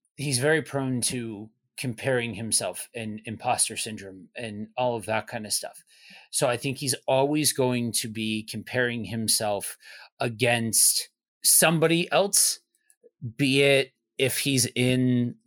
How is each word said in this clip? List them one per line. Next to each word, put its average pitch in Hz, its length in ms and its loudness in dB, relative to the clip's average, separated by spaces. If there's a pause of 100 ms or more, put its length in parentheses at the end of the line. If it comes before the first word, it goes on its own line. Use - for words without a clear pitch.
(160)
he's 139 220 -2
very 151 240 2
prone 131 380 -4
to 110 500 -6 (260)
comparing 120 580 -2
himself 104 600 -4
and 110 300 -8
imposter 117 520 -2
syndrome 95 600 -10
and 107 400 -10
all 127 200 0
of 110 100 -8
that 110 200 -2
kind 110 200 -10
of 98 60 -6
stuff. - 300 -6 (480)
So - 160 0
I 120 120 2
think 135 180 -4
he's 139 180 -2 (120)
always 139 480 2
going 123 380 0
to - 160 -2
be 110 340 -4
comparing 120 640 -4
himself 104 760 -2 (400)
against 117 880 2 (340)
somebody 165 720 4
else, - 480 2 (760)
be 139 260 4
it 139 300 4 (260)
if 131 200 0
he's 131 360 2
in 123 640 2 (100)